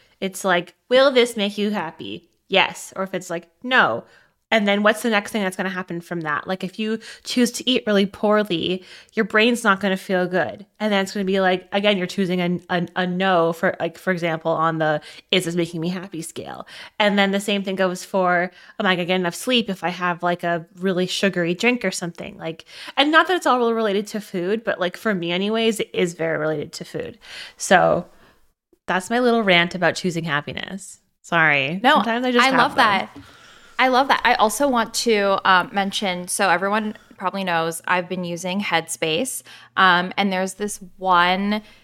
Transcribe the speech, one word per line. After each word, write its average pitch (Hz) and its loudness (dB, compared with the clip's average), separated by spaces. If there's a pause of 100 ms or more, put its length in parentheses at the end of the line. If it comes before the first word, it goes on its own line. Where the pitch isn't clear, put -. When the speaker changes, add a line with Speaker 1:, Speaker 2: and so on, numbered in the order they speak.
(200)
Speaker 1:
It's 190 -6
like, 180 0 (160)
"Will 269 6
this 240 2
make 208 -2
you 208 0
happy?" 160 -8 (200)
Yes. - 0
Or 190 -6
if 190 -8
it's 180 -8
like, 170 -8 (140)
"No." 202 2 (460)
And 214 2
then 202 2
what's 214 2
the 240 0
next 208 0
thing 208 -2
that's 185 -4
gonna 185 -4
happen 185 -8
from 175 -8
that? 151 -4
Like, 190 -4
if - -10
you 220 -4 (220)
choose 240 0
to - -4
eat 254 0
really 202 2
poorly, 202 -2 (300)
your 214 0
brain's 233 2
not 196 4
gonna 190 0
feel 180 0
good. 175 -2 (160)
And 214 -2
then 196 2
it's 190 -6
gonna 202 -4
be 190 0
like, 180 0
again, 208 2
you're 180 -2
choosing 180 -2
a, 175 0 (120)
a, 175 0
a 180 0
no 180 2
for, 180 -2
like, 165 -6
for - -4
example, 165 -2
on 160 0
the, 156 0 (280)
"Is 185 2
this 170 -4
making 170 -4
me 175 -2
happy?" 180 -10
scale. - -14 (320)
And 202 4
then 196 4
the 196 0
same 202 -2
thing 190 -4
goes 185 0
for, 180 0 (300)
"Am 202 -2
I 185 4
gonna 175 -2
get 185 0
enough 175 -2
sleep 240 -2
if 185 -6
I 180 -2
have, 175 -4
like, 175 -2
a 170 -2 (100)
really 185 0
sugary 180 0
drink 240 0
or 190 -2
something?" - -10
Like, 165 -10 (320)
and 294 4
not 320 6
that 370 2
it's 339 -6
all 254 4
really 233 2
related 214 0
to 214 -8
food, 196 -4
but, - -4
like, 180 -2
for 220 -2
me 170 -4
anyways, 214 0
it - -6
is 180 0
very 160 -2
related 156 -4
to - -14
food. - -10 (400)
So 165 4 (800)
that's 180 -4
my 233 0
little 233 2
rant 175 2
about 170 0
choosing 165 -4
happiness. - -6 (200)
Sorry. 156 2
Speaker 2:
No, 294 6
Speaker 1:
Sometimes 233 0
I 254 0
just 240 4
Speaker 2:
I - 4
Speaker 1:
have 262 2
Speaker 2:
love 277 2
Speaker 1:
them. 247 6
Speaker 2:
that. 202 0 (720)
I 254 6
love 262 4
that. - 2
I 247 4
also 220 2
want 233 0
to, 202 2 (100)
um, 180 4
mention, 190 -2
so 190 0
everyone 208 0 (200)
probably 196 -6
knows 165 0
I've 180 0
been 180 -6
using 175 -4
Headspace, 165 -4 (320)
um, 180 4
and 202 0
there's 190 -2
this 208 -8 (160)
one 185 2 (200)